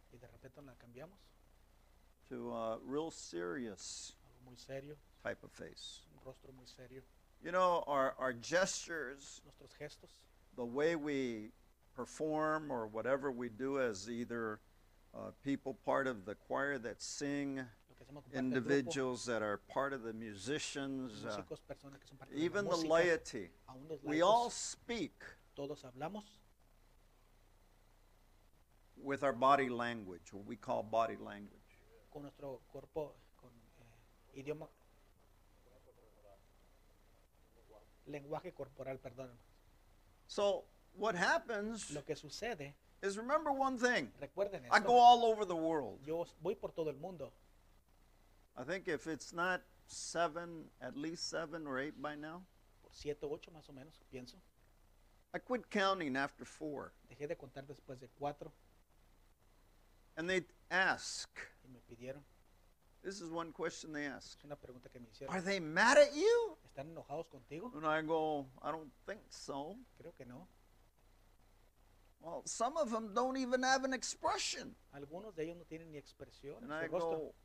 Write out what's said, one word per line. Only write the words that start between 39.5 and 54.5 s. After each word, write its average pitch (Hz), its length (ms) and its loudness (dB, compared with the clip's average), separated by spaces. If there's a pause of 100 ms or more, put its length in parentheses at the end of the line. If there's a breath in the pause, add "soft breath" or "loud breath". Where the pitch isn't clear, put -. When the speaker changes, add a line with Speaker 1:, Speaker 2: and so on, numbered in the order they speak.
Speaker 2:
So - 380 2 (300)
what 208 200 0
happens 214 760 0
Speaker 1:
Lo 147 120 -6
que 151 120 -4
sucede 151 580 -8 (280)
Speaker 2:
is, 196 160 0
remember 285 340 2
one 269 260 2
thing, 214 340 4 (100)
Speaker 1:
recuerden 190 400 -4 (100)
Speaker 2:
I 202 60 10
Speaker 1:
esto, 220 100 4
Speaker 2:
go 240 100 12
all 240 280 12
over 214 200 4
the 180 100 0
world. 160 500 0
Speaker 1:
yo 165 200 -2 (160)
voy 185 140 0
por 185 160 -6
todo 160 180 -2
el 135 80 -4
mundo. 147 340 -10 (1300)
Speaker 2:
I 123 60 -10
think 175 240 -6
if 156 200 -2
it's 160 260 -6
not 175 280 0 (240)
seven, 165 800 -2 (160)
at 127 160 -8
least 160 320 -6
seven 160 380 -6
or 131 120 -2
eight 147 220 -6
by 147 140 -6
now. 156 260 -10 (400)
Speaker 1:
Por - 100 -20
siete 147 340 -6
o 143 80 -4
ocho 175 180 -10
más 156 180 -18
o 147 40 -16
menos, 139 280 -18 (100)
pienso. 127 240 -12 (1000)